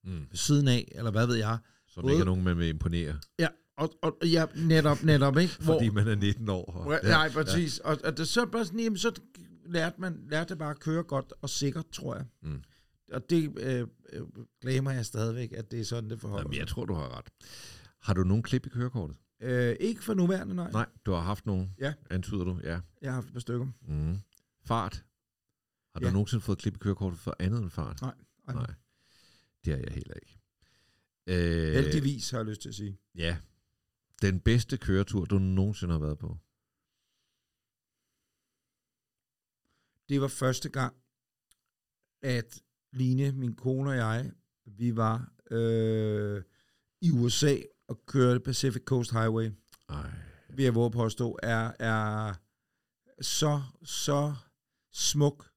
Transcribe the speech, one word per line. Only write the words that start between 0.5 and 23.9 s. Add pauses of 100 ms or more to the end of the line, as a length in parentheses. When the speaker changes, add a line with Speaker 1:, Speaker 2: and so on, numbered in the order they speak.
Speaker 2:
af,
eller
hvad
ved
jeg. (300)
Speaker 1:
Som
Speaker 2:
Både
Speaker 1:
ikke
er
nogen,
man
vil
imponere. (200)
Speaker 2:
Ja, (300)
og,
og,
ja, (100)
netop,
netop,
ikke?
Speaker 1:
<laughs>
Fordi
Speaker 2:
Hvor
Speaker 1:
man
er
nitten
år.
Speaker 2:
hvor,
Speaker 1:
Ja,
Speaker 2:
nej,
Speaker 1:
ja.
Speaker 2:
præcis.
Og,
og
det,
så
bare
sådan,
jamen,
så (540)
lærte
man, (100)
lærte
jeg
bare
at
køre
godt (100)
og
sikkert,
tror
jeg. (180)
Speaker 1:
Mm. (500)
Speaker 2:
Og
det,
øh, (260)
øh, (400)
glemmer
jeg
stadigvæk,
at
det
er
sådan,
det
forholder
Speaker 1:
Jamen,
jeg
Speaker 2:
sig.
Speaker 1:
tror,
du
har
ret. (720)
Har
du
nogen
klip
i
kørekortet? (260)
Speaker 2:
Øh,
ikke
for
nuværende,
nej.
Speaker 1:
Nej, (200)
du
har
haft
nogen,
Speaker 2:
Ja. (160)
Speaker 1:
antyder
du,
ja. (220)
Speaker 2:
Jeg
har
haft
et
par
stykker. (220)
Speaker 1:
Mm. (500)